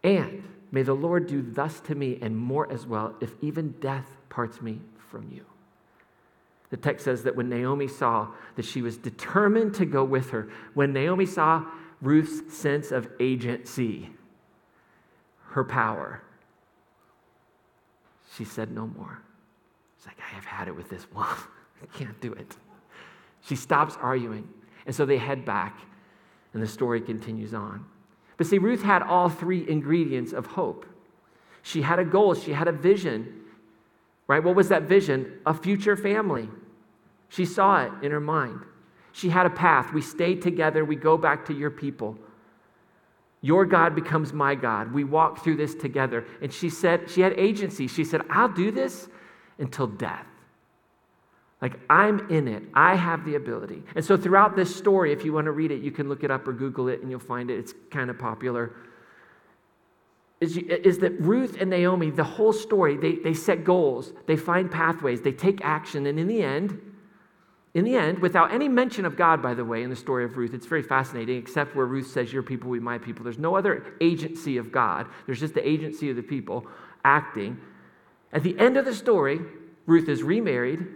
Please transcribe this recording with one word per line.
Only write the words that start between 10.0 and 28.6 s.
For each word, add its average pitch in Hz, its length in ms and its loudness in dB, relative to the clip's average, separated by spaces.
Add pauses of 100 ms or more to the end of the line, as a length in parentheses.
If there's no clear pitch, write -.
with 131 280 0
her, 110 180 -6 (240)
when 143 180 2
Naomi 175 340 0
saw 160 400 2 (360)
Ruth's 151 560 2
sense 147 340 -2
of 123 160 -2 (120)
agency, 120 880 -4 (1400)
her 135 140 -2
power, 110 600 -4 (2000)
she 117 80 -10
said 110 280 -10
no 113 160 -10
more. - 340 -16 (760)
She's - 100 -20
like, - 120 -20
"I - 140 -16
have 98 120 -18
had - 220 -10
it 82 80 -12
with 87 140 -16
this 90 220 -16
woman. - 180 -4 (280)
<laughs> - 260 -20
I - 20 -20 (120)
can't 113 220 -12
do 117 140 -10
it." - 240 -18 (840)
She - 140 -8
stops 151 460 0
arguing. 120 460 -4 (380)
And 131 100 -8
so 147 100 2
they 135 120 2
head 131 280 -4
back, 98 340 -4 (720)
and 110 80 -6
the 110 60 -4
story 117 340 -2
continues 110 520 -10
on. 104 320 -10 (520)
But 160 100 0
see, 196 100 4
Ruth 208 240 2